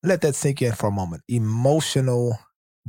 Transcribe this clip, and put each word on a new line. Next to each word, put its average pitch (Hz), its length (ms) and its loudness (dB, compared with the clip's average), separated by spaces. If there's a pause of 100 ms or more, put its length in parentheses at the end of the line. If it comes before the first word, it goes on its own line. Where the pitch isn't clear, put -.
Let 175 160 2
that 143 160 2
sink 139 260 0
in 117 120 0
for - 120 -4
a 104 60 0
moment. 90 340 -6
Emotional 120 1120 0 (500)